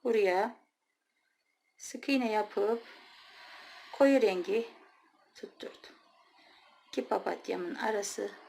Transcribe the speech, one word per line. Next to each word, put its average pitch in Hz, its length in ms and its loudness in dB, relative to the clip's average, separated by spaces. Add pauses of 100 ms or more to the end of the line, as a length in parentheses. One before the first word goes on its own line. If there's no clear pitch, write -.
buraya 214 520 2 (1200)
sık - 320 -10
iğne 247 220 2
yapıp 214 520 0 (1080)
koyu 277 280 6
rengi 196 460 0 (680)
tutturdum. - 600 -16 (920)
İki - 200 -6
papatyamın 185 680 -4
arası 208 560 -4 (180)